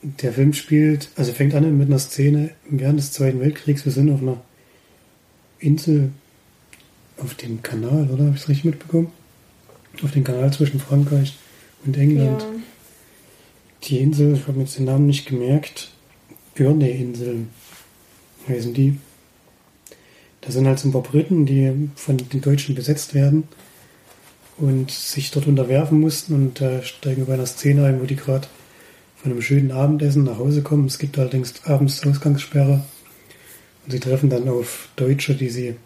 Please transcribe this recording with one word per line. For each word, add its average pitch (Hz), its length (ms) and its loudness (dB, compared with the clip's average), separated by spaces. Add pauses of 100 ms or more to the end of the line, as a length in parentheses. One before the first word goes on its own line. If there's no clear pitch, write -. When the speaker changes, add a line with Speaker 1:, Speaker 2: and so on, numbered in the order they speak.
Speaker 1:
Der 139 320 -6
Film 139 200 4
spielt, 151 640 2
also 120 160 -2
fängt 143 220 0
an 147 220 2
mit 139 120 2
einer 135 100 4
Szene 147 520 0 (180)
während 143 300 0
des 139 120 -6
Zweiten 131 300 0
Weltkriegs. 147 440 -2
Wir 139 60 0
sind 139 200 4
auf 139 100 0
einer 127 160 -4 (1200)
Insel 147 520 2 (1040)
auf - 160 -10
dem 113 280 -10
Kanal, 131 480 -2
oder? 131 180 0
Hab 143 80 2
ich's - 120 -12
richtig 139 180 0
mitbekommen? 165 460 -2 (920)
Auf 143 80 -2
dem 143 120 2
Kanal 131 300 0
zwischen 139 260 0
Frankreich 139 580 0 (480)
und 135 120 -2
England. 139 460 2
Speaker 2:
Ja. 214 40 -10 (1400)
Speaker 1:
Die 139 160 -2
Insel, 147 360 4
ich 139 120 -4
hab 139 80 -4
mir 135 80 -2
jetzt - 140 -10
den 131 80 -2
Namen 135 200 4
nicht 143 220 0
gemerkt, 131 640 -2 (640)
Guernsey-Inseln 123 960 0 (1000)
heißen 120 260 -6
die. 139 240 2 (1400)
Da 135 100 -12
sind 131 160 0
halt 135 120 2
so - 80 -2
ein 131 60 0
paar 123 100 -2
Briten, 160 420 2
die 135 500 0
von - 220 -2
den 127 240 -4
Deutschen 139 340 0
besetzt 143 380 -4
werden 143 300 4 (1120)
und 135 340 0
sich - 400 -8
dort 139 160 -2
unterwerfen 143 520 4
mussten. 156 340 0
Und 135 280 0
da 131 220 -2
steigen - 340 -6
wir 131 80 -2
bei 131 80 -2
einer 131 120 -2
Szene 143 400 2
ein, 131 160 4
wo 131 40 -4
die 135 100 -2
grad 135 320 -4 (720)
von 135 120 -2
einem 120 80 -6
schönen 139 320 2
Abendessen 143 500 2
nach 120 140 -2
Hause 143 240 0
kommen. 143 260 2
Es 131 100 -6
gibt 143 220 -6
allerdings 127 340 -2 (120)
abends 139 400 0
Ausgangssperre. 139 800 2 (1000)
Und 139 60 -10
sie 127 80 -4
treffen 135 300 2
dann 123 180 0
auf 123 480 -4
Deutsche, 139 400 0
die 135 140 -4
sie 120 260 -6 (100)